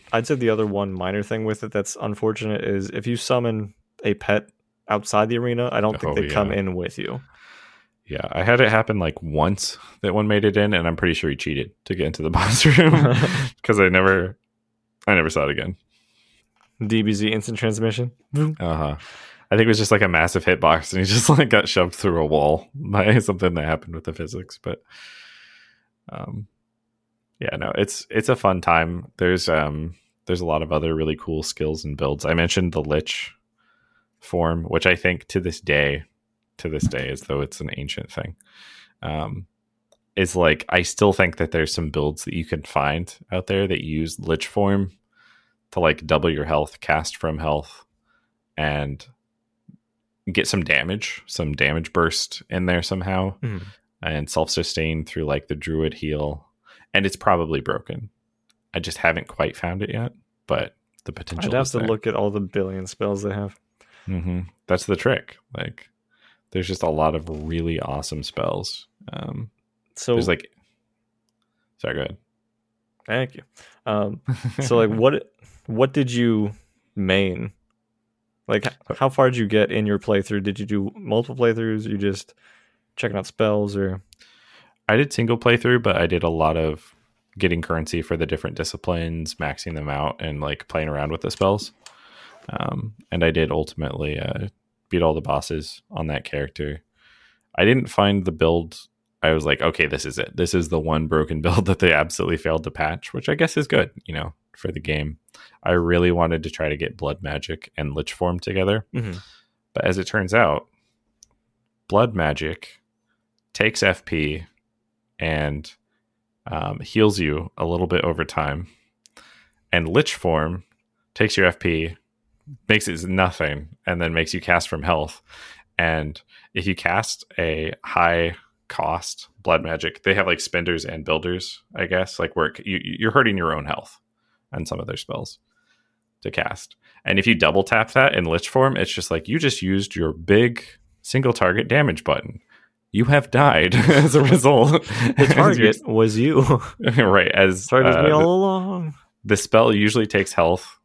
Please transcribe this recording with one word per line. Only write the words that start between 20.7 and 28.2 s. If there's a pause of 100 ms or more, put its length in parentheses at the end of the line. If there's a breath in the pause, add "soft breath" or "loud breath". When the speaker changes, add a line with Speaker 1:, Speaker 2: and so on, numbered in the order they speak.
Speaker 2:
and
he
<laughs>
just,
like,
got
shoved
through
a
wall
by
<laughs>
something
that
happened
with
the
physics.
But, (1300 loud breath)
um, (920)
yeah,
no,
it's,
it's